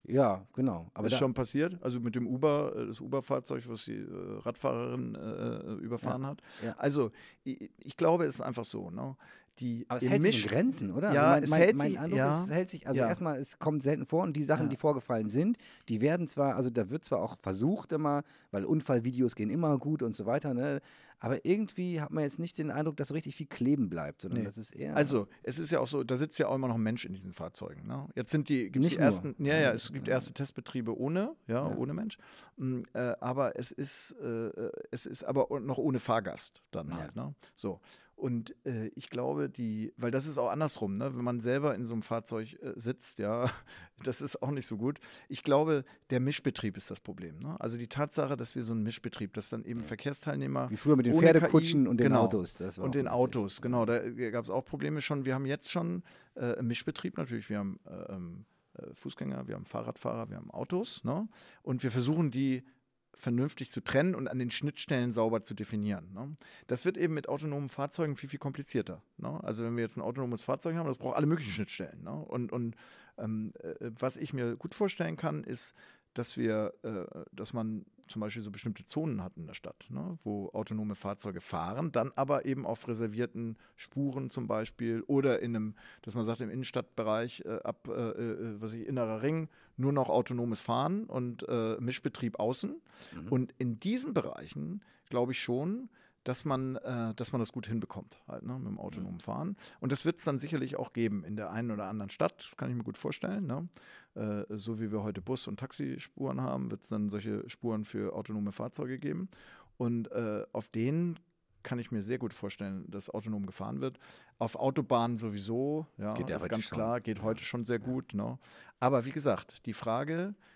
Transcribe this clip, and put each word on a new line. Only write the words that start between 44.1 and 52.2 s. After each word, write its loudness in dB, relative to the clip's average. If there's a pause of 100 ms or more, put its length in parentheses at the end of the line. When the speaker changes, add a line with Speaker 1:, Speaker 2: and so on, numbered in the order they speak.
Speaker 2:
ist -4
auch -2
nicht -4
so -4
gut. 0 (280)
Ich -8
glaube, 6 (260)
der 4
Mischbetrieb 0
ist -10
das -8
Problem, -10
ne? -6
Also -2
die -6
Tatsache, 0
dass -8
wir -2
so -2
einen 2
Mischbetrieb, -4
dass -4
dann -6
eben -6
Speaker 1:
Ja. -8
Speaker 2:
Verkehrsteilnehmer -2
Speaker 1:
Wie -2
früher 8
mit 8
den 8
Speaker 2:
ohne 12
Speaker 1:
Pferdekutschen 10
Speaker 2:
K 6
I, 2
Speaker 1:
und 6
den 8
Speaker 2:
genau. 8